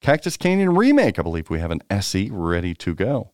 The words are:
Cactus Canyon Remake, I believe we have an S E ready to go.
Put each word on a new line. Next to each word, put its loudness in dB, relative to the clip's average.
Cactus 0
Canyon 2
Remake, 4
I -2
believe -4
we -2
have -4
an -4
S -2
E -2
ready -2
to -4
go. -4